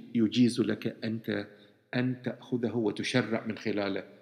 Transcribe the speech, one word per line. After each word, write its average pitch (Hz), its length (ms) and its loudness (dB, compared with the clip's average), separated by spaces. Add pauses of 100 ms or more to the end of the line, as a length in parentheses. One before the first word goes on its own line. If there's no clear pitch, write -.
(160)
يجيز 117 460 4
لك 107 420 -2
أنت 110 440 -4 (480)
أن 123 260 -2
تأخذه 117 540 -4
وتشرع 110 720 0
من 104 120 -4
خلاله 98 460 -2 (180)